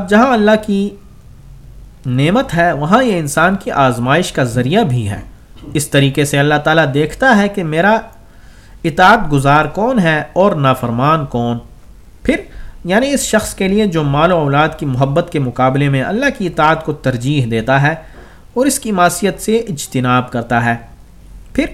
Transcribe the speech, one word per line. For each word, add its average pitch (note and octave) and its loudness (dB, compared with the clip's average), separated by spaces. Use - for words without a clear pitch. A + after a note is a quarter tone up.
جہاں A#3 4
اللہ G#3+ 2
کی G3+ -2
نعمت D3+ 0
ہے E3+ 2
وہاں E3 2
یہ G#3+ 2
انسان D#3+ 0
کی A#3+ -8
آزمائش C3 0
کا C#3 0
ذریعہ B2+ 0
بھی B2 -2
ہے۔ - -6
اس C#3+ -4
طریقے C#3 2
سے C#3+ -2
اللہ D3 2
تعالیٰ D#3+ 2
دیکھتا F3+ 2
ہے G3+ 2
کہ G3+ -6
میرا F3 2
اطاعت F#3 4
گزار C#3+ 4
کون A3 -2
ہے D#3+ 2
اور F#3+ 2
نافرمان C3+ 0
کون۔ A#2+ -4
پھر D#4+ 0
یعنی A#3 0
اس C4+ 0
شخص - -2
کے F#3+ -2
لیے G#3+ 2
جو E3 -2
مال D3 2
و F3 2
اولاد D3 2
کی F3 -6
محبت C#3 0
کے D#3 -2
مقابلے C3 0
میں C3+ 0
اللہ A#3 -2
کی F#3+ -4
اطاعت D#3 0
کو D#3 -4
ترجیح C3 -2
دیتا A#2+ 0
ہے D3+ 2
اور B3+ 0
اس C4+ 0
کی G#3+ -6
معصیت F3+ 0
سے A3 0
اجتناب B2+ -2
کرتا A#2 -2
ہے۔ A#2 -4
پھر D4 -2